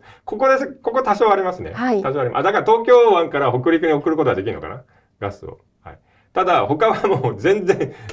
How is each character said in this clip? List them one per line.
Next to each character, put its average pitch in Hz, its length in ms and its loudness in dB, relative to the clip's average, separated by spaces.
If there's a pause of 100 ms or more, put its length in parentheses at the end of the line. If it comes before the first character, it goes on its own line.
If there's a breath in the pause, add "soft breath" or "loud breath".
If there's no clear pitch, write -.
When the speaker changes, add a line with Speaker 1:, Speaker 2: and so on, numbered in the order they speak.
(240 soft breath)
Speaker 1:
こ - 140 -10
こ 262 100 0
で 262 100 4
す。 269 100 -4
こ - 240 -8
こ 254 120 -2
多 214 120 -2
少 214 160 2
あ 196 40 4
り 196 80 -2
ま 185 100 -2
す - 80 -12
ね。 - 120 -10
Speaker 2:
は 247 200 -2
い。 196 80 0
Speaker 1:
多 135 120 -4
少 143 80 -2
あ - 20 -2
り 123 60 -2
ま 113 80 -4
す。 - 20 0
あ、 139 40 -2
だ 196 100 0
か 214 80 0
ら - 40 -6
東 226 200 4
京 240 260 6
湾 170 180 2
か 143 100 -4
ら 131 120 2
北 127 200 0
陸 165 140 2
に 160 80 2
送 151 160 0
る 160 60 0
こ 156 80 -2
と 131 60 2
は 104 60 0
で 98 80 -6
き 104 40 -4
る 101 80 -6
の 76 60 -12
か 76 80 -12
な？ 123 140 -14 (360)
ガ 101 140 -6
ス - 120 -20
を。 80 140 -18 (240)
は 80 80 -20
い。 - 80 -20 (320)
た 180 140 0
だ、 139 200 2
他 156 280 0
は 202 140 -4
も 131 240 0
う 107 60 -8
全 180 280 0
然 156 280 -2 (180 loud breath)